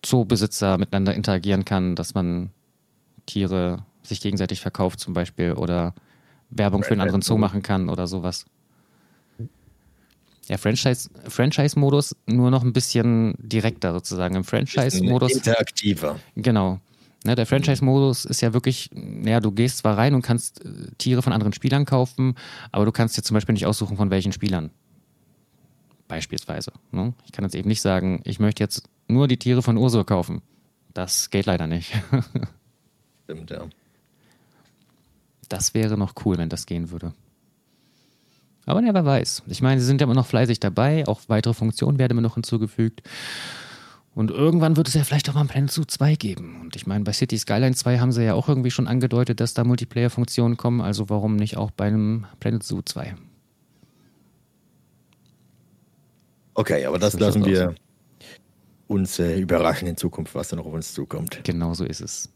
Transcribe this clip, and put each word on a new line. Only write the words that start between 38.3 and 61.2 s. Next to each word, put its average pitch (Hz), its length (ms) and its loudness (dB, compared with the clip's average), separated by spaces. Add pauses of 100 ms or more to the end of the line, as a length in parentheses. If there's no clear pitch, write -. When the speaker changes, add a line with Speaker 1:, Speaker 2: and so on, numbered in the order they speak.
Speaker 1:
Aber 214 160 2
ja, 233 120 2
wer 180 100 4
weiß. 139 420 0
Ich 92 160 -4
meine, 131 180 4
sie 123 60 2
sind 135 140 4
ja 147 60 4
immer 123 80 4
noch 127 120 4
fleißig 117 320 2
dabei. 135 480 2
Auch 104 220 -2
weitere 113 260 2
Funktionen 131 460 0
werden 123 120 4
immer 117 80 2
noch 113 140 0
hinzugefügt. 113 680 -2 (1120)
Und 107 160 0
irgendwann 160 460 4
wird 156 120 2
es 123 60 -4
ja 151 100 4
vielleicht 147 260 0
auch 135 40 -4
mal 151 60 2
ein 143 80 2
Planet 135 240 0
Zoo 160 140 -2
zwei 151 300 2
geben. 87 440 -8
Und 82 160 -14
ich - 100 -12
meine, 104 160 -2
bei 104 120 -2
City 113 240 0
Skyline 123 360 2
zwei 123 240 2
haben 123 140 4
sie 117 100 2
ja 110 120 4
auch 139 140 0
irgendwie 131 220 2
schon 123 160 0
angedeutet, 120 540 0
dass 117 140 0
da 117 100 0
Multiplayer-Funktionen 120 920 0
kommen. 120 240 0
Also 101 260 -2
warum 107 280 0
nicht 104 200 -2
auch 101 140 -4
bei 101 160 -2
einem 107 400 0 (120)
Planet - 240 -2
Zoo 92 200 -6
zwei? - 320 -8 (3500)
Speaker 2:
Okay, 78 300 0
aber 73 140 -2
das 101 160 2
Speaker 1:
So 90 40 -4
Speaker 2:
lassen 104 240 4
Speaker 1:
schaut's 98 80 4
Speaker 2:
wir 92 200 4
Speaker 1:
aus. 82 40 -8 (1120)
Speaker 2:
uns, 95 300 -2
äh, 87 220 0
überraschen 85 480 0
in 82 80 -4
Zukunft, - 380 -6
was 73 140 -8
da 82 80 -8
noch 82 100 -10
auf 78 80 -12
uns 82 180 -8
zukommt. - 520 -8